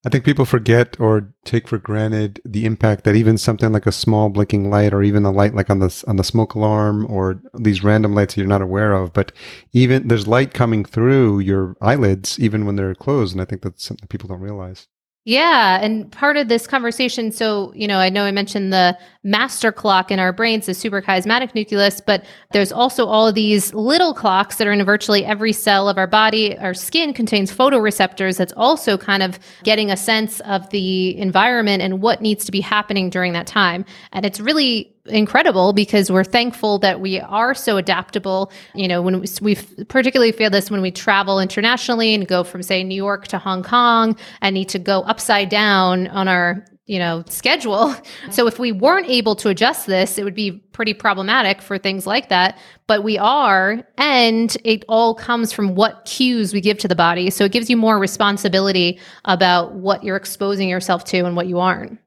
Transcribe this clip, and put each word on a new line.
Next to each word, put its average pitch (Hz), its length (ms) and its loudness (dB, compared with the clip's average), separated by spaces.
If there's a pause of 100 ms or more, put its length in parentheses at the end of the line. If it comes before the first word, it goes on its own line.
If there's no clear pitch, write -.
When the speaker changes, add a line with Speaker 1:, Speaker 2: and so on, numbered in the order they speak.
Speaker 1:
I 123 40 -2
think 131 160 0
people 139 180 2
forget 120 560 2
or 107 340 0 (120)
take 117 200 -2
for 113 120 -4
granted 107 680 -4
the 110 220 -4
impact 110 400 0
that 104 100 4
even 110 220 4
something 113 340 0
like 107 140 0
a 101 60 2
small 107 380 2
blinking 101 400 0
light 104 240 4
or 101 80 2
even 104 220 2
a 98 80 2
light, 101 240 2
like, 98 140 -2
on 98 100 2
the 95 60 2
s-, - 180 -4
on 101 140 0
the 95 80 2
smoke 110 300 0
alarm 107 540 0
or 95 300 -2 (180)
these 101 280 0
random 107 280 4
lights 101 200 2
that 101 80 -2
you're 95 80 0
not 98 120 2
aware 101 300 0
of, 92 220 -2
but - 180 -2 (400)
even 123 380 4
there's 104 180 2
light 127 260 2
coming 113 300 0
through 117 560 2
your 95 400 -2
eyelids 101 580 0
even 107 280 0
when 101 100 -2
they're 95 200 -4
closed. 120 380 -2
And 95 80 -4
I 92 40 -4
think 127 160 -10
that's - 240 -12
something 110 240 -14
people 95 180 -12
don't 92 140 -12
realize. 95 480 -14 (360)
Speaker 2:
Yeah. 240 560 2
And 214 300 -4
part 285 240 0
of 277 140 0
this 233 180 0
conversation, 233 640 -4
so, 214 420 -4
you 214 140 -6
know, 202 100 0
I 185 120 2
know 202 160 -2
I 202 60 -2
mentioned 196 420 -2
the 180 240 4 (260)
master 220 480 0
clock 190 400 0
in 190 80 0
our 185 140 0
brains, 220 320 -2
the 185 80 -4
suprachiasmatic 202 800 -2
nucleus, 202 460 0
but 196 240 0 (260)
there's 196 220 2
also 247 320 0
all 220 200 2
of 214 80 2
these 208 400 2
little 294 400 2
clocks 202 440 -2
that 214 100 0
are 208 60 2
in 202 100 2
virtually 208 400 2
every 214 300 -2
cell 202 340 2
of 196 100 0
our 190 100 0
body. 214 500 2
Our 185 160 -6
skin 311 400 -4
contains 208 400 -2
photoreceptors 208 840 0
that's 180 200 -2
also 240 400 2
kind 196 260 0
of 185 160 -6 (240)
getting 214 260 0
a 190 60 0
sense 220 460 -2
of 196 300 -6
the 185 460 -2
environment 202 640 0
and 190 200 -4
what 226 200 0
needs 214 220 -2
to - 80 -8
be 190 80 -2
happening 202 500 -2
during 180 220 -2
that 170 160 -6
time. 185 380 -2 (260)
And 196 140 -6
it's 202 160 -6
really 254 480 0 (180)
incredible 208 680 2
because 202 360 2
we're 185 140 4
thankful 220 560 0
that 190 220 0
we 190 180 -4
are 233 340 -2
so 240 220 -2
adaptable. 190 760 -2 (220)
You 190 140 -4
know, 175 140 0
when 185 200 0
we, 185 60 -10 (140)
we 208 140 2 (300)
particularly 254 460 2
feel 220 180 0
this 196 220 0
when 196 100 -2
we 185 100 -2
travel 196 480 0
internationally 226 760 0
and 202 140 -2
go 180 160 0
from, 180 180 -10
say, 185 220 -2
New 190 120 -8
York 196 340 -4
to 196 80 -6
Hong 185 260 -6
Kong 233 540 2 (240)
and 196 120 0
need 190 160 -4
to 196 100 -4
go 190 220 0
upside 202 480 0
down 185 580 2
on 190 200 -2
our 180 380 0 (200)
you 196 140 -6
know, 170 300 -4
schedule. 247 680 0 (340)
So - 160 2
if 233 140 -2
we 240 140 -2
weren't 320 340 2
able 226 300 2
to 220 100 -2
adjust 202 400 0
this, 190 300 0
it 208 80 -6
would 196 100 -8
be 202 160 -4
pretty 214 420 -6
problematic 202 680 0
for 196 160 -8
things 190 280 -4
like 220 220 -2
that. 185 300 2 (300)
But 208 180 2
we 214 120 0
are, 214 720 2 (100)
and 233 580 2 (100)
it 220 240 0
all 226 260 2
comes 226 380 -4
from 196 220 -2
what 214 280 0
cues 233 500 -2
we 202 60 0
give 202 200 0
to 196 100 -4
the 180 60 2
body. 175 340 0
So 202 160 2
it 196 80 0
gives 233 160 -2
you 240 80 4
more 220 220 4
responsibility 190 1000 0 (240)
about 180 520 2
what 190 280 -2
you're 196 140 -4
exposing 196 500 -4
yourself 180 380 -2
to 185 140 -2
and 175 180 -2
what 175 100 -2
you 175 120 -2
aren't. 185 480 -2